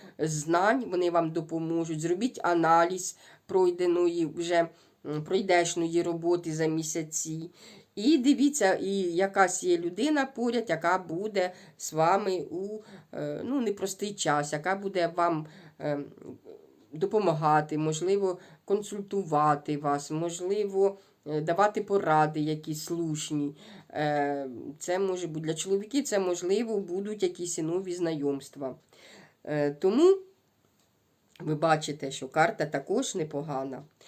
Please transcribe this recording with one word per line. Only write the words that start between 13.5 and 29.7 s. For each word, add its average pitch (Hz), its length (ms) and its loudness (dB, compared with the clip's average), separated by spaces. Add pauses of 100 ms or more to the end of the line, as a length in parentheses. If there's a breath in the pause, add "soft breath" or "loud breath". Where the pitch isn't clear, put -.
непростий 202 540 -4
час, 147 380 0
яка 180 240 -2
буде 190 400 -2
вам, 165 300 0 (340 loud breath)
е, 147 180 -2 (960)
допомагати, 156 840 2
можливо, 180 600 0 (260 loud breath)
консультувати 165 1120 0
вас, 143 340 -2
можливо, 190 880 0 (280 loud breath)
е, 151 140 -2
давати 196 420 2
поради 156 580 2
якісь 156 440 -4
слушні. 151 720 -4 (340 loud breath)
Е, 143 580 -2 (300)
це 180 200 -2
може 185 280 0
бути 156 200 -6
для 156 80 0
чоловіків, 202 500 -2
це, 202 140 0
можливо, 190 640 0
будуть 196 420 -4
якісь 175 360 -2
і 165 40 -2
нові 175 320 -2
знайомства. 143 800 -4 (680 loud breath)
Е, 147 260 0